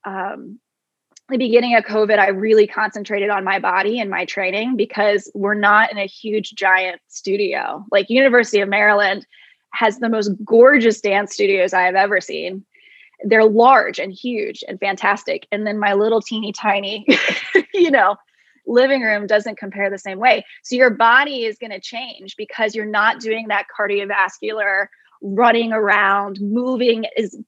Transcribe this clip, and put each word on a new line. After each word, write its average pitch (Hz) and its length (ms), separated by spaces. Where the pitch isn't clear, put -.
Um, 196 540
the 262 80
beginning 240 380
of 214 80
covid, 208 340
I 196 100
really 208 380
concentrated 208 640
on 202 140
my 196 140
body 190 420
and 196 100
my 185 140
training 202 520
because 208 580
we're 202 200
not 208 380
in 208 60
a 196 80
huge, 214 480
giant 185 540
studio. 196 840
Like, 202 200
University 240 500
of 202 80
Maryland 202 580
has 220 240
the 233 100
most 214 220
gorgeous 233 560
dance 202 340
studios 190 400
I 185 80
have 180 120
ever 196 260
seen. 180 440
They're 220 200
large 233 540
and 185 140
huge 233 540
and 185 140
fantastic. 202 720
And 214 140
then 214 120
my 202 140
little 214 300
teeny 214 300
tiny, 202 540
<laughs> - 300
you 349 160
know, 208 260
living 262 360
room 208 240
doesn't 208 320
compare 196 320
the 196 80
same 190 200
way. 233 260
So - 140
your 254 140
body 247 540
is 214 140
gonna 208 220
change 226 560
because 214 380
you're 214 120
not 214 340
doing 220 280
that 208 180
cardiovascular 202 1080
running 226 520
around, 202 680
moving 233 640
as 214 180